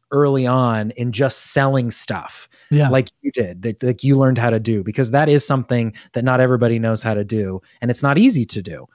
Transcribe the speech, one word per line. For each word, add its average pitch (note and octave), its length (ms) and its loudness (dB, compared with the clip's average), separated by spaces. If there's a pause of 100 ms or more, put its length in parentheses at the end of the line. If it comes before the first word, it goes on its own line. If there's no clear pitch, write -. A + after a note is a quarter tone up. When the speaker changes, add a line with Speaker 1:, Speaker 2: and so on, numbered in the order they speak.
(120)
Speaker 1:
early C#3 360 2
on A#2 440 0
in A#2+ 200 -6
just C3 400 -2
selling C3+ 400 2
stuff - 580 -12 (220)
Speaker 2:
Yeah. D3 180 4
Speaker 1:
like C3 200 2 (120)
you - 100 -4
did, F2+ 300 -6
that, A2+ 220 -6
like, B2 200 -2
you C3+ 140 4
learned C3 220 2
how A#2+ 100 0
to A2+ 100 0
do, A2 240 -2
because A2+ 280 -2
that D3 180 2
is D3 160 4
something A#2+ 480 -2 (200)
that A#2+ 100 -2
not B2+ 160 2
everybody A#2+ 400 2
knows A2+ 240 -2
how A2 100 -2
to G#2 100 -2
do, G2 380 -4 (200)
and A#2+ 100 -2
it's A#2 100 -4
not C#3+ 160 2
easy G#3 280 4
to - 180 -8
do. D2+ 320 -14